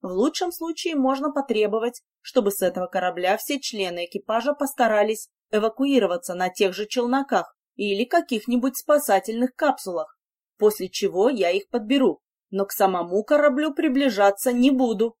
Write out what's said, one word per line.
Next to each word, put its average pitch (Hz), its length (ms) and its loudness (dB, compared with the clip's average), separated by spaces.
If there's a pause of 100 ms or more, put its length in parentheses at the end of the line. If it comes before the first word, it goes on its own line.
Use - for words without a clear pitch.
В 196 60 -10
лучшем 285 440 -2
случае 330 440 -6
можно 269 360 0
потребовать, 226 720 -2 (180)
чтобы 202 300 0
с 196 100 -4
этого 180 260 0
корабля 180 500 0
все 285 240 -6
члены 175 460 -6
экипажа 226 480 -2
постарались 220 760 0 (220)
эвакуироваться 214 840 0
на 180 140 -2
тех 185 260 0
же 208 120 -6
челноках 247 720 -2 (200)
или 202 280 -2
каких-нибудь 254 720 -2
спасательных 240 800 0
капсулах, 185 640 -4 (400)
после 208 300 2
чего 185 400 0
я 196 220 0
их 196 180 -2
подберу, 233 520 0 (300)
но 196 160 -2
к - 60 -14
самому 185 520 0
кораблю 294 480 2
приближаться 254 800 2
не 247 180 4
буду. 233 500 0